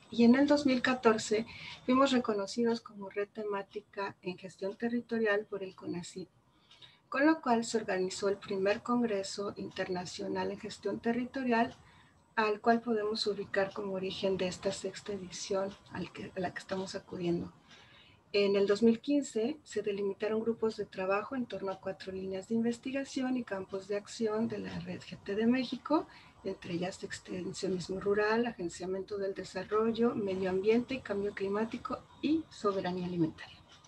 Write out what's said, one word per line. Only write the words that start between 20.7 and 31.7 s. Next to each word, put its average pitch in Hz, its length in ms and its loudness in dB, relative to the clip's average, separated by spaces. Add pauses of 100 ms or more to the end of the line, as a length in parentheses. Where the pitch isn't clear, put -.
de 202 80 -4
trabajo 196 500 -2
en 240 120 -4
torno 196 220 -6
a 190 120 -6
cuatro 190 320 -8
líneas 190 340 -6
de 226 80 0
investigación 254 800 -2
y 240 80 -2
campos 190 460 -6
de 202 80 0
acción 220 500 -2
de 208 120 -4
la 185 200 -6
Red 175 220 -8
G - 200 -14
T 202 140 -4
de 226 120 4
México, 262 600 2 (380)
entre 190 300 -6
ellas 180 280 -4
extensionismo 185 960 -4
rural, 208 460 4
agenciamiento 190 720 -4
del 196 160 -2
desarrollo, 220 840 0
medio 190 340 0
ambiente 220 440 4
y 254 80 -4
cambio 202 320 -2
climático 214 680 -2 (220)